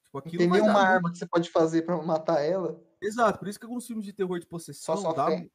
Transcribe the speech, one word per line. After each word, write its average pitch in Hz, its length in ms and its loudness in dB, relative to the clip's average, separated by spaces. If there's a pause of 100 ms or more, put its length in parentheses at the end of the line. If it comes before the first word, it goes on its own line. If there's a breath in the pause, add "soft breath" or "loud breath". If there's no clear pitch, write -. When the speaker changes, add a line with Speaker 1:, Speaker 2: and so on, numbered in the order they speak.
Speaker 1:
Tipo, - 140 -14
Speaker 2:
Não - 20 -
Speaker 1:
aquilo 170 180 -8
Speaker 2:
tem 175 100 4
Speaker 1:
vai 185 120 4
Speaker 2:
nenhuma 208 200 6
Speaker 1:
dar 190 60 6
medo. 185 100 6
Speaker 2:
arma 175 160 0
que - 60 -16
você 175 80 -8
pode 170 240 0
fazer 165 320 2
pra 170 200 -2
matar 160 380 0
ela. 165 400 -2 (220)
Speaker 1:
Exato, 214 360 0
por 175 100 -10
isso 202 100 -10
que 233 60 -18
alguns 233 220 -10
filmes 220 180 -8
de 202 80 -12
terror 180 260 -4
de 170 80 -10
possessão 165 500 -6
Speaker 2:
Só 202 60 -6
sua 160 120 -2
Speaker 1:
dá, 139 120 0
Speaker 2:
fé. 170 280 -2